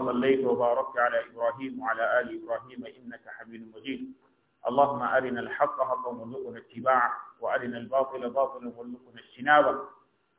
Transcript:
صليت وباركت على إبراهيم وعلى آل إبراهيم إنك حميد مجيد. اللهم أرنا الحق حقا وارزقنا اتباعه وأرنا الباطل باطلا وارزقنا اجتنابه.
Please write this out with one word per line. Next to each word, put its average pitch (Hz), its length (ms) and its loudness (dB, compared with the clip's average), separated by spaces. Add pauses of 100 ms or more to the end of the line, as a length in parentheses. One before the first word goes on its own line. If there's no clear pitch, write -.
صليت 127 400 4
وباركت 120 520 2
على 117 340 2
إبراهيم 120 480 -4
وعلى 113 400 2
آل 117 240 -4
إبراهيم 127 420 -8
إنك 117 420 -18
حميد 113 480 -16
مجيد. 135 380 -10 (540)
اللهم 139 340 4
أرنا 120 380 2
الحق 127 420 0
حقا 123 260 -2
وارزقنا 120 520 -10
اتباعه 120 520 2 (280)
وأرنا 117 380 -2
الباطل 123 520 -2
باطلا 127 460 -2
وارزقنا 120 460 -14
اجتنابه. 139 580 4 (600)